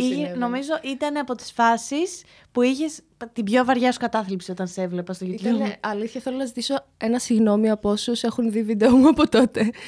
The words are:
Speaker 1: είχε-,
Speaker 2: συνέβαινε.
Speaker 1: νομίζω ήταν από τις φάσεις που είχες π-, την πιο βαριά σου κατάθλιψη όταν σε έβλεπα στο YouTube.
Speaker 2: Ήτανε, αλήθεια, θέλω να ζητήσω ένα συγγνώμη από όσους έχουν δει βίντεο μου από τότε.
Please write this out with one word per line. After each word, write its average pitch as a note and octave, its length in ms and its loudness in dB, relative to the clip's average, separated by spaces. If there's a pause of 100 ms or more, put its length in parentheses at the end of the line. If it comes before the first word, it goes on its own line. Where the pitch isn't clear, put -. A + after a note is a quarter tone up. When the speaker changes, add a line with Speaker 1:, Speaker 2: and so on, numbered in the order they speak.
Speaker 1:
είχε-, B3+ 120 0
Speaker 2:
συνέβαινε. C#4+ 240 -4
Speaker 1:
νομίζω B3+ 360 -4 (100)
ήταν D4 340 -6
από C4 180 -4
τις - 160 -16
φάσεις A#3 720 0 (280)
που B3 100 0
είχες C4+ 400 0 (160)
π-, A#3 160 -14
την A#3 100 -6
πιο A#3+ 220 2
βαριά B3+ 260 2
σου - 80 -8
κατάθλιψη G3 520 -4
όταν F#3 160 -6
σε F#3 140 -8
έβλεπα F3+ 320 -6
στο F#3 120 -10
YouTube. F#3 140 -6
Speaker 2:
Ήτανε, G#3+ 400 -2
αλήθεια, G#3+ 420 -6
θέλω B3+ 160 -6
να C4+ 80 -4
ζητήσω B3 400 -6 (120)
ένα A#3 220 -2
συγγνώμη A3 500 2
από G#3 200 0
όσους A3 340 -2
έχουν A3+ 280 -2
δει A3 120 -2
βίντεο A3 340 4
μου C4+ 100 8
από D4 220 4
τότε. A3+ 400 2 (180)